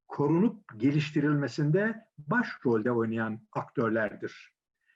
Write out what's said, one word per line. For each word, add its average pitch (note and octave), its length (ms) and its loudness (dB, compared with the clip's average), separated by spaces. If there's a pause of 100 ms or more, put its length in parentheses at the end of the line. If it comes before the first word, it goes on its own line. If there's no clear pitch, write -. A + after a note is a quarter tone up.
korunup E3+ 560 2 (140)
geliştirilmesinde D3 1300 0 (120)
başrolde B2 760 0
oynayan A2+ 600 -2
aktörlerdir. - 1000 -4 (420)